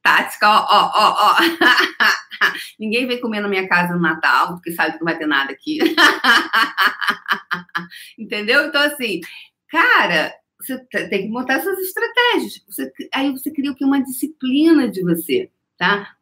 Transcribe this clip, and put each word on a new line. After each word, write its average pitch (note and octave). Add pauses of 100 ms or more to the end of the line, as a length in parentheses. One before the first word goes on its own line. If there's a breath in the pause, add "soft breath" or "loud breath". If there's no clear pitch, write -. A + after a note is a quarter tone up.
Tática, G3+
ó, G#3+
ó, -
ó, G#3
ó. -
<laughs> B3+ (640 loud breath)
Ninguém A3
vem B3
comer G#3+
na G3+
minha F#3+
casa F3
no F3
Natal, D#3+
porque E3+
sabe D#3+
que -
não E3
vai D#3+
ter D#3
nada C#3
aqui. D#3
<laughs> -
Entendeu? A3
Então, C#4+
assim, A3 (480 loud breath)
cara, D4+ (280)
você B3+
te-, F3+
tem G3
que A3
montar B3+
essas F#4
estratégias. A4+
Você -
cri-, -
aí C#4
você C4
cria C#4+
o C#4
quê? C#4+
Uma C4+
disciplina C4+
de F#3
você, E3 (280)
tá? G3+